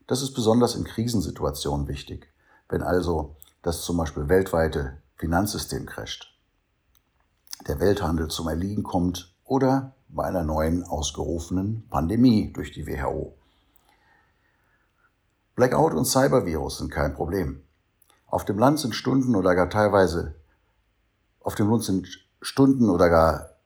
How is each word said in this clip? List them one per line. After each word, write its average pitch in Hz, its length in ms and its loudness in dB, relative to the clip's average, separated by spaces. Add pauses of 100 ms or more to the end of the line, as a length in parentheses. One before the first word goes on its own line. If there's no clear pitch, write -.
Das 127 160 -2
ist 131 100 -8
besonders 117 420 2
in - 100 -4
Krisensituationen 76 1000 -4
wichtig, 71 460 -12 (360)
wenn 87 140 -4
also 85 540 -2 (260)
das 85 200 -4
zum 85 160 -2
Beispiel 78 320 -4
weltweite 80 720 0 (140)
Finanzsystem 87 680 -4
crasht, - 500 -14 (1300)
der 76 100 -4
Welthandel 82 500 0
zum 80 200 -6
Erliegen 95 340 -4
kommt - 520 -2 (100)
oder 135 500 0 (140)
bei 78 160 -6
einer 82 200 -2
neuen 78 400 0
ausgerufenen 85 1040 -6
Pandemie 104 640 4
durch - 180 -8
die - 140 -12
W 71 140 -6
H 65 80 -4
O. - 260 -6 (2250)
Blackout 143 380 4
und 156 140 0
Cybervirus 90 720 2
sind 78 120 -6
kein 73 220 0
Problem. 78 500 -4 (640)
Auf - 200 -4
dem 98 120 -2
Land 143 220 4
sind 117 140 -4
Stunden 127 420 0
oder 90 180 2
gar 87 140 2
teilweise, 95 680 2 (1040)
auf 104 120 -6
dem 101 140 0
Land 110 160 0
sind 95 240 -2 (320)
Stunden 135 480 4
oder 87 220 4
gar 80 400 2 (160)